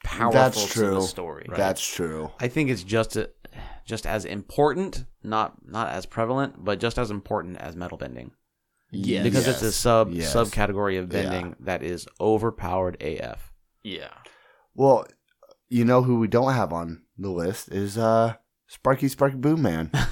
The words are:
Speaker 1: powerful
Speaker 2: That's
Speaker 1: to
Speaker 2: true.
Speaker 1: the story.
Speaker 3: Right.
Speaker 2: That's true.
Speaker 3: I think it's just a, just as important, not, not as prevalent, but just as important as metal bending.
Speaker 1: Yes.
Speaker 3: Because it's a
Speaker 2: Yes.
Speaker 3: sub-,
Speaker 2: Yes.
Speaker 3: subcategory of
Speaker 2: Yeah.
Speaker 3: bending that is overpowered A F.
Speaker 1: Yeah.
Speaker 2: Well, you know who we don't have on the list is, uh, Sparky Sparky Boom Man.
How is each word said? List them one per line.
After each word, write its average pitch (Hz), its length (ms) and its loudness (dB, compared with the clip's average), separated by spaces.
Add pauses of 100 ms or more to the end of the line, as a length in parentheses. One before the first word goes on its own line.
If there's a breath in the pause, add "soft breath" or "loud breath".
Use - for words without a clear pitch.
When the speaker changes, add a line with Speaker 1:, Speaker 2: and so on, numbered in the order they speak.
Speaker 1:
powerful 120 360 2
Speaker 2:
That's 110 280 4
Speaker 1:
to - 40 -8
Speaker 2:
true. 104 240 2
Speaker 1:
the 95 60 2
story. 87 480 -6
Speaker 3:
Right. 85 80 -6
Speaker 2:
That's 95 260 0
true. 78 460 -4 (100)
Speaker 3:
I 123 80 -2
think 143 220 0
it's 101 140 -4
just 107 320 0
a, - 160 -4 (540 loud breath)
just 113 200 -8
as 104 200 -2
important, 147 800 0 (200)
not, 107 320 -2 (100)
not 98 240 -4
as 87 160 -6
prevalent, 123 580 -2
but 98 160 -2
just 117 200 -2
as 117 100 -2
important 98 480 -6
as 82 180 -12
metal 85 220 -8
bending. 62 340 -12 (600)
Speaker 1:
Yes. 98 320 -2
Speaker 3:
Because 120 240 4
it's 123 160 2
a - 20 2
Speaker 2:
Yes. 104 100 0
Speaker 3:
sub-, 113 380 4
Speaker 2:
Yes. 80 220 -2
Speaker 3:
subcategory 101 640 2
of 92 120 -6
Speaker 2:
Yeah. 98 120 0
Speaker 3:
bending 87 380 -4
that 82 200 -4
is 82 260 -6 (140)
overpowered 101 800 0
A 78 160 -4
F. - 340 -10 (320)
Speaker 1:
Yeah. 95 300 -10 (640 soft breath)
Speaker 2:
Well, 131 320 4 (640)
you 120 160 4
know 127 180 6
who 123 160 4
we 113 80 2
don't 123 260 2
have 101 180 0
on 85 300 -6 (160)
the 98 140 -6
list 87 380 -4
is, 98 280 -4
uh, 113 380 4 (300)
Sparky 131 420 0
Sparky 135 280 0
Boom 151 260 2
Man. 82 300 0 (200)